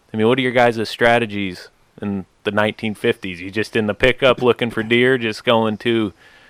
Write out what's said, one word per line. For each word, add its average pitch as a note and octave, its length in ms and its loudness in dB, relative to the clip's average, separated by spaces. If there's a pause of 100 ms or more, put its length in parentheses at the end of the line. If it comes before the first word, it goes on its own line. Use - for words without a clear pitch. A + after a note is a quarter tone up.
(120)
I A2 60 -8
mean, A2 100 2
what B2+ 120 2
are - 20 -2
your B2+ 100 -2
guys' A#2 380 2
strategies G#2 800 0 (320)
in G2 240 -6 (180)
the G#2 60 -2
nineteen G#2+ 460 -2
fifties? F#2+ 440 -4
You F#2+ 120 -14
just G#2+ 240 -4
in A2 100 0
the G#2 80 -2
pickup B2+ 480 2
looking A#2+ 300 0
for A2+ 100 -4
deer, A#2+ 380 2
just A2+ 240 -6
going A2+ 340 2
to, A2+ 340 -2 (380)